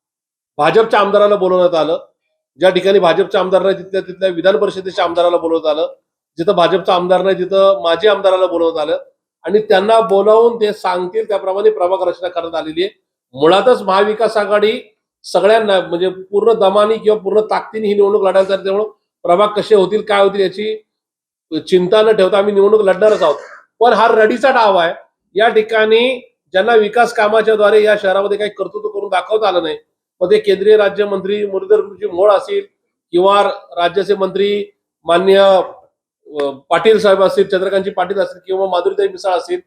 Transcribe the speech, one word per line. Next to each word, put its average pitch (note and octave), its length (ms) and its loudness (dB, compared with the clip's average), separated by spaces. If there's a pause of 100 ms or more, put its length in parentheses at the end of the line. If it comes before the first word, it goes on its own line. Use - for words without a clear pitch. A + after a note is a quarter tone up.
(560)
भाजपच्या G#3 440 2
आमदाराला G#3 360 2
बोलवण्यात F3+ 380 0
आलं. D#3+ 240 -2 (600)
ज्या F3+ 120 2
ठिकाणी F#3+ 280 0
भाजपच्या F3+ 420 0
आमदार F#3 220 0
नाही, F#3+ 160 -2
तिथल्या, F#3+ 220 -10
तिथल्या F3+ 280 -6
विधान F3+ 280 0
परिषदेच्या F#3+ 480 -4
आमदाराला E3+ 320 0
बोलवण्यात D#3+ 400 -2
आलं. E3+ 180 -4 (440)
जिथं E3+ 140 -2
भाजपचा F3+ 420 0
आमदार F3+ 280 0
नाही, F#3+ 160 0
तिथं G3 440 0
माजी E3+ 260 0
आमदाराला F#3+ 380 0
बोलवण्यात E3 360 -2
आलं D#3+ 160 -4 (440)
आणि F#3 160 0
त्यांना G#3+ 420 2
बोलावून G#3+ 560 2
ते G#3 160 -2
सांगतील F#3 560 -6
त्याप्रमाणे G3 420 -2
प्रभाग F#3 380 -2
रचना F3 200 -6
करण्यात E3 260 -8
आलेली D#3 280 -6
आहे. - 180 -8 (380)
मुळातच G3+ 440 2
महाविकास G#3 540 0
आघाडी G#3 440 0 (440)
सगळ्यांना G3+ 560 2
म्हणजे F3 280 -4
पूर्ण G3+ 440 -2
दमाने G#3 440 2
किंवा G#3 220 0
पूर्ण G3 220 -2
ताकदीने G#3 480 -4
ही G#3 60 0
निवडणूक G3+ 280 2
लढायला F#3+ 260 2
तयार, G3 120 -2
त्यामुळं G3 240 -4 (380)
प्रभाग F3+ 260 2
कसे G#3 260 -2
होतील, G3 280 2
काय G3+ 200 0
होतील G3 180 0
याची G#3 440 -6 (760)
चिंता F#3 420 2
न A3 80 2
ठेवता G3+ 280 2
आम्ही G3+ 160 0
निवडणूक G3+ 260 4
लढणारच F#3+ 420 2
आहोत. D3 140 2 (440)
पण A#3 120 4
हा A3 160 2
रडीचा A3+ 420 2
डाव A3 260 2
आहे. E3+ 180 0 (400)
या G#3+ 140 2
ठिकाणी A3 840 0 (180)
ज्यांना G#3 220 2
विकास A3 380 2
कामाच्या A3 440 0
द्वारे G#3 260 4
या G#3 200 2
शहरामध्ये G3 360 -2
काही G#3 120 -4
कर्तृत्व G3+ 380 -10
करून G3+ 200 -10
दाखवता G3+ 400 -2
आलं F3+ 140 0
नाही, D3+ 160 -6 (420)
मग F3+ 100 0
ते G#3+ 80 4
केंद्रीय G3+ 380 2
राज्यमंत्री G3+ 680 -2
मुरलीधरजी F#3+ 600 -2
मोहोळ F#3+ 260 2
असतील G3+ 300 -2 (500)
किंवा G3 300 2 (280)
राज्याचे F3 440 -2
मंत्री G3 640 -4 (260)
माननीय, F#3 340 2 (1040)
अ, C#3+ 40 -2
पाटील E3+ 540 0
साहेब F#3+ 240 2
असतील, F#3+ 260 0
चंद्रकांतजी F#3+ 420 -2
पाटील G3 280 -6
असतील F3+ 280 -4
किंवा F#3+ 220 -4
माधुरीताई F#3+ 400 -2
मिसाळ F#3 240 -6
असतील F3+ 340 -4